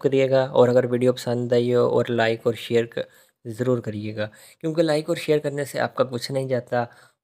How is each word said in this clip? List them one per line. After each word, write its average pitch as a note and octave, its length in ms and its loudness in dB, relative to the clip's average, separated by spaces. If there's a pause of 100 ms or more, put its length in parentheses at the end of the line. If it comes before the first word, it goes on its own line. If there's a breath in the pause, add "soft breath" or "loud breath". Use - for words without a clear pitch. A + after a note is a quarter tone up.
करिएगा, C3+ 440 2
और B2+ 240 4
अगर B2 180 4
वीडियो B2 260 2
पसंद B2 400 -4
आई A#2+ 180 2
हो A#2+ 180 4
और A#2+ 200 2
लाइक A2+ 380 0
और A#2 80 2
शेयर A#2 420 0
क-, - 100 -6 (400 soft breath)
ज़रूर B2 320 -2
करिएगा, G#2+ 500 -8 (320 loud breath)
क्योंकि D#3+ 200 0
लाइक D#3 280 0
और E3+ 60 -2
शेयर D3+ 240 0
करने C#3+ 260 -4
से - 140 -8
आपका B2 240 -2
कुछ B2 280 -6
नहीं C3+ 160 -4
जाता, A#2+ 400 -4 (360 soft breath)